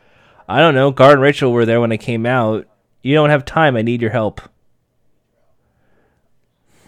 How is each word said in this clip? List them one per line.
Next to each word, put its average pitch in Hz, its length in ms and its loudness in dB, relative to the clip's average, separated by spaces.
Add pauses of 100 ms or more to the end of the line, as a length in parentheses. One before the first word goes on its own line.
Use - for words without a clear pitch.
(480)
"I 107 120 -2
don't 156 160 4
know. 139 160 0
Gar 135 220 6
and 135 80 2
Rachel 139 300 0
were 117 140 0
there 113 160 0
when 113 100 -2
I 110 60 -4
came 117 300 -6
out." 113 400 -4 (340)
"You 135 140 -2
don't 151 140 2
have 143 160 0
time. 151 300 0
I 110 60 -2
need 120 200 -4
your 110 100 -2
help." 110 300 -6 (2500)